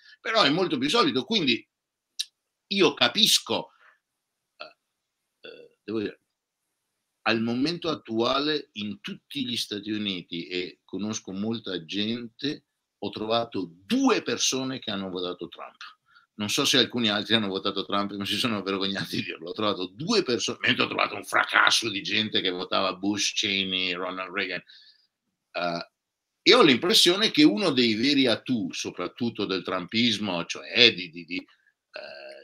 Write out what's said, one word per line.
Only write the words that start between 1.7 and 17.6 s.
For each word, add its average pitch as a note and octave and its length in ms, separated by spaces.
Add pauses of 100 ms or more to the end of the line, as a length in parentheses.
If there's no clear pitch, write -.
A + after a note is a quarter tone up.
io F#3+ 280
capisco, - 760 (840)
eh, - 920
eh, D#2+ 360
devo G#2+ 160
dire, - 200 (1000)
al A2+ 200
momento D3+ 480
attuale C#3 800
in G#2 280
tutti - 440
gli A#2+ 120
Stati G#2 340
Uniti, F2+ 560
e F2+ 380
conosco G2+ 480
molta G2+ 520
gente, A2+ 800 (340)
ho G2+ 120
trovato G#2+ 600 (140)
due A#3+ 380
persone C3 560
che - 120
hanno G2 200
votato F2+ 380
Trump. - 280 (580)
Non G#2 140
so C#3 160
se C3+ 140
alcuni A#2 300
altri G#2 260
hanno G#2+ 140
votato F#2+ 360